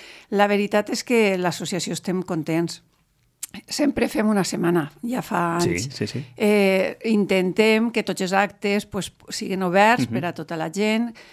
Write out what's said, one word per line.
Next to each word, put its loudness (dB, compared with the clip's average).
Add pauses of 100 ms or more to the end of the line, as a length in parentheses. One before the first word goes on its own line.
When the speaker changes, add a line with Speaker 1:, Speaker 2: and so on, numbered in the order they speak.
(300)
Speaker 1:
La 4
veritat 0
és -4
que 2
l'associació -4
estem -2
contents. -2 (840)
Sempre 0
fem 0
una 2
setmana, -2 (100)
ja -4
fa -2
Speaker 2:
Sí, 2
Speaker 1:
anys. -4
Speaker 2:
sí, -6
sí. -8 (100)
Speaker 1:
Eh, 2
intentem 2
que -2
tots -6
els -2
actes, 0
pues, -8 (160)
siguen -6
oberts 4
Speaker 2:
Mhm. -6
Speaker 1:
per -2
a -6
tota -10
la -4
gent, -2 (180)